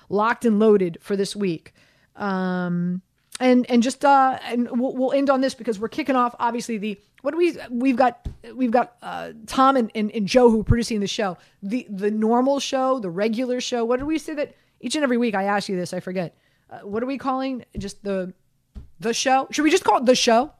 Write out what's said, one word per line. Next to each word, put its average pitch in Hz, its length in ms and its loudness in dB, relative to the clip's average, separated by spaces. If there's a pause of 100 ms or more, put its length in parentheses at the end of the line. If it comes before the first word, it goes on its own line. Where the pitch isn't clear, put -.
locked 220 360 0
and 214 160 4
loaded 196 400 4
for 202 160 -4
this 196 180 -2
week. 190 380 -4 (420)
Um, 180 840 -4 (400)
and, 247 280 4
and 240 140 4
just, 262 220 -2
uh, 269 400 6
and 240 340 -4
we'll, 254 160 -2
we'll 254 180 0
end 277 180 2
on 262 100 2
this 262 140 0
because 214 260 -6
we're 220 80 -4
kicking 269 280 -2
off, 240 220 0
obviously, 233 380 -4
the, 202 240 -6 (220)
what 277 80 -4
do 320 80 -4
we, 339 180 2 (140)
we've 254 260 0
got, 247 320 0 (260)
we've 247 160 0
got, 233 320 0
uh, 170 300 -10 (140)
Tom 269 300 4
and, 226 180 0
and, 214 180 -4
and 202 160 -4
Joe 247 220 6
who 220 100 2
are 196 40 -4
producing 226 360 0
the 196 60 -2
show. 185 320 -6 (240)
The, 220 260 -6
the 208 220 -4
normal 240 500 2
show, 262 400 -2
the 190 80 -6
regular 226 520 -2
show. 233 260 -4
What 247 120 0
do 285 80 -8
we 320 120 -2
say 320 160 -10
that 285 200 -6 (260)
each 247 140 -6
and 302 80 -2
every 247 140 2
week 233 180 0
I 196 100 -2
ask 202 260 -2
you 190 60 -4
this, 180 180 -6
I 180 60 -8
forget. 185 360 -8 (320)
Uh, 135 120 -18
what 202 220 -8
are 247 40 -4
we 277 100 -4
calling 262 480 -6 (140)
just 196 260 -12
the, 190 300 -4 (680)
the 226 140 -4
show? 262 360 0
Should 302 120 -2
we 302 80 4
just 359 140 2
call 427 120 4
it 269 80 -2
the 247 100 6
show? 240 460 2